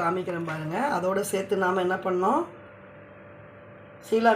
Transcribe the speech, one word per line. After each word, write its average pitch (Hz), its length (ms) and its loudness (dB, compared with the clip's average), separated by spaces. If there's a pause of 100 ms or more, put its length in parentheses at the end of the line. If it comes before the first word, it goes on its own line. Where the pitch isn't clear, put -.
காமிக்கிறேன் 170 520 0
பாருங்க. 156 260 -4 (180)
அதோட 185 240 2 (120)
சேர்த்து 196 340 2
நாம 185 200 2
என்ன 185 200 0
பண்ணோம், 190 340 2 (1700)
சீலா 226 280 6